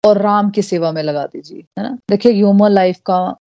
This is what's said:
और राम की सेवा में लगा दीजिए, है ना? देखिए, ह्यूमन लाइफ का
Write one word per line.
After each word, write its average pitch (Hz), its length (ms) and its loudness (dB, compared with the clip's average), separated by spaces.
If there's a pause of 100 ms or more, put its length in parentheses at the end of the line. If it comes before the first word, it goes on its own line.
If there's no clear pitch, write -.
और 208 120 4
राम 208 320 0
की 202 120 -2
सेवा 165 300 -2
में 156 120 -6
लगा 147 220 -4
दीजिए, - 560 -14
है 226 80 -6
ना? 254 80 -10 (120)
देखिए, 202 220 2
ह्यूमन 202 400 4
लाइफ 185 340 2
का 185 300 -2 (120)